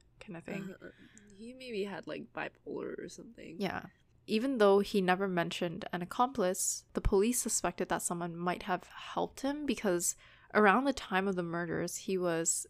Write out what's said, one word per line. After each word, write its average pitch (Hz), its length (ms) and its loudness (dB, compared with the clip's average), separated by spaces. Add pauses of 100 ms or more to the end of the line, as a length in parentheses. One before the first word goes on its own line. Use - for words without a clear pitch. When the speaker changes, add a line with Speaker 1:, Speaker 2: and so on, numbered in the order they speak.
(200)
Speaker 1:
kind 180 160 -14
of 165 80 -14
thing. 196 300 -8
Speaker 2:
Uh-huh. - 140 -18 (480)
He 226 180 -16
maybe 247 300 -6
had, 196 220 -8
like, 151 260 -10
bipolar - 640 -8
or - 100 -10
something. 180 520 -16
Speaker 1:
Yeah. - 260 -4 (400)
Even 240 320 0
though 202 220 10
he 202 200 0
never 185 280 2
mentioned 175 640 -2
an 180 80 -4
accomplice, 196 840 0 (100)
the 196 60 0
police 214 420 4
suspected - 460 -2
that 170 140 0
someone 170 340 -4
might 175 280 0
have 180 200 -2
helped - 560 -6
him 285 260 -2
because 185 480 2 (400)
around 214 300 8
the 277 80 4
time 190 360 0
of 196 80 0
the 180 60 0
murders, 170 540 -2
he - 200 -4
was 170 540 0